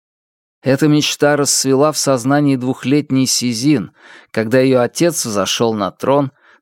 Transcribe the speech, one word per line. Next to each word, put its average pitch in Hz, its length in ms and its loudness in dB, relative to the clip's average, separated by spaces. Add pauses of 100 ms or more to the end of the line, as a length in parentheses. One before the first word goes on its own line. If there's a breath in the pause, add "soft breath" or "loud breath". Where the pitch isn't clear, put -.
(640)
Эта 160 240 0
мечта 147 480 2
расцвела 139 560 0
в 151 60 -8
сознании 139 580 0
двухлетней 131 720 -2
Сизин, 120 640 -2 (400 loud breath)
когда 113 280 0
ее 131 220 4
отец 156 440 -2
взошел 110 480 -2
на 98 180 -4
трон, 135 400 -2 (300 soft breath)